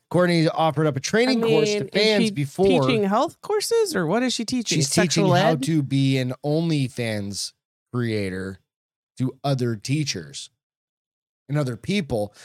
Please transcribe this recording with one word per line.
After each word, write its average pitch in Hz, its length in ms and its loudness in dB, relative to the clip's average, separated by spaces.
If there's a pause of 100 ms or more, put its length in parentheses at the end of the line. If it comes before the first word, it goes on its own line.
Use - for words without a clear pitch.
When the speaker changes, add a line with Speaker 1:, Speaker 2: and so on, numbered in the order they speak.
Speaker 1:
Courtney 170 380 2
offered 156 400 0
up 139 100 -2
a - 20 -4
training 233 440 0
Speaker 2:
I 226 40 0
Speaker 1:
course 220 220 4
Speaker 2:
mean, 208 120 -2
Speaker 1:
to 202 40 -4
Speaker 2:
is 196 180 0
Speaker 1:
fans 214 220 4
Speaker 2:
she 214 60 0
Speaker 1:
before. 147 340 -2
Speaker 2:
teaching 196 380 4
health 226 380 0
courses, 415 540 -2
or 180 120 0
what 226 160 0
is 254 100 0
she 233 120 -4
teaching? 240 320 -2
Speaker 1:
She's 151 120 0
teaching 180 140 2 (220)
Speaker 2:
Sexual - 100 4
Speaker 1:
how 180 160 4
Speaker 2:
ed? 131 120 -2
Speaker 1:
to 160 200 2
be 135 340 2
an 127 160 -2 (100)
OnlyFans 127 1120 -2 (400)
creator 98 680 -4 (600)
to 131 240 -4
other 123 320 -2
teachers 104 760 -6 (960)
and 143 120 -2
other 127 180 -4
people. 135 560 -4 (120)